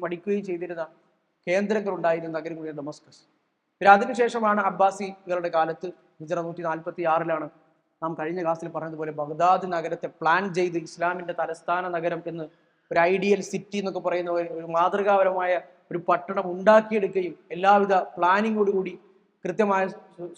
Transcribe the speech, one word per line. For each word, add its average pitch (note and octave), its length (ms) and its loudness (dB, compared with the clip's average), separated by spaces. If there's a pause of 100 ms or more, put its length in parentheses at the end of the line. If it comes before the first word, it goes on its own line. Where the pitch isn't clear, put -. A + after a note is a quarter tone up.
പഠിക്കുകയും F3 460 -4
ചെയ്തിരുന്ന E3+ 340 -8 (640)
കേന്ദ്രങ്ങൾ G3+ 500 0
ഉണ്ടായിരുന്ന E3 400 -2
നഗരം D#3+ 200 -8
കൂടിയാണ് D#3 240 -10
ഡമാസ്കസ്. - 400 -14 (560)
പിന്നെ G3 200 6
അതിനുശേഷമാണ് A3+ 720 0
അബ്ബാസികളുടെ F#3 880 -2
കാലത്ത്, E3 300 0 (320)
ഹിജ്റ D#3+ 260 -4
നൂറ്റി E3+ 240 -10
നാൽപത്തി E3 340 -6 (100)
ആറിലാണ്, E3 340 0 (540)
നാം D#3+ 180 -4
കഴിഞ്ഞ E3 260 -4
ക്ലാസ്സിൽ E3 300 -2
പറഞ്ഞതുപോലെ, D#3 440 -8
ബഗ്ദാദ് E3+ 560 2
നഗരത്തെ E3 320 -6 (120)
പ്ലാൻ E3 240 2 (140)
ചെയ്ത് F3+ 200 0 (100)
ഇസ്ലാമിൻ്റെ F3 540 -4
തലസ്ഥാന E3 420 -4 (120)
നഗരം E3+ 260 -4 (100)
എന്ന്, E3 140 -8 (460)
ഒരു E3 80 4 (140)
ഐഡിയൽ G3 280 2 (100)
സിറ്റി G3 300 -6
എന്നൊക്കെ F3+ 260 -4
പറയുന്ന F3 300 -2
ഒരു, E3+ 120 -2 (100)
ഒരു E3 80 -10 (100)
മാതൃകാപരമായ F#3 760 2 (380)
ഒരു E3+ 80 -4 (100)
പട്ടണം F#3+ 440 0
ഉണ്ടാക്കിയെടുക്കുകയും G3 840 2 (200)
എല്ലാവിധ G3 380 4 (220)
പ്ലാനിങ്ങോടുകൂടി G3 800 2 (500)
കൃത്യമായ F#3+ 400 0 (320)
സു-, F3 220 -14